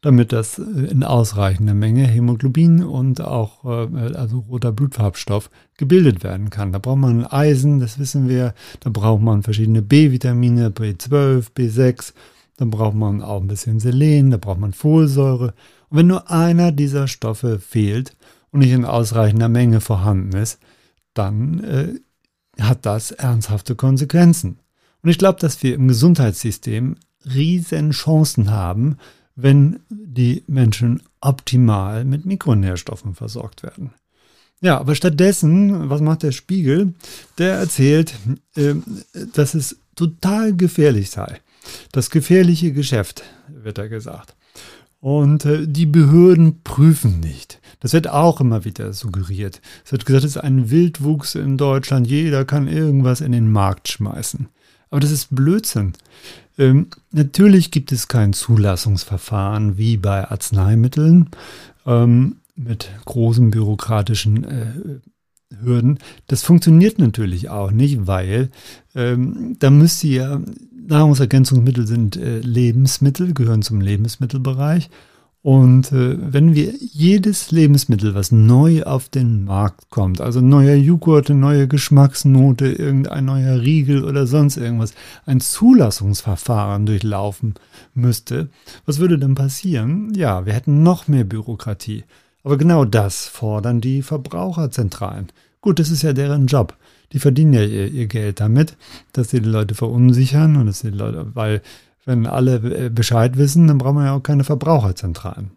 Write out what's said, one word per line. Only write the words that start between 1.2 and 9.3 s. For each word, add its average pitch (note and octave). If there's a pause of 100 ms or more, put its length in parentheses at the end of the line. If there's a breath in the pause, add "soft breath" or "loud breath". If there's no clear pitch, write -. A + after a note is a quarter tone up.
Menge A2
Hämoglobin B2+
und C3
auch, A#2
äh, A#2
also A#2+
roter A#2+
Blutfarbstoff G#2+ (280 soft breath)
gebildet C#3+
werden F#2+
kann. G2
Da G2
braucht C3
man A#2+
Eisen, C#3+
das A#2
wissen C3+
wir, B2+ (280 loud breath)
da B2
braucht G#2
man A2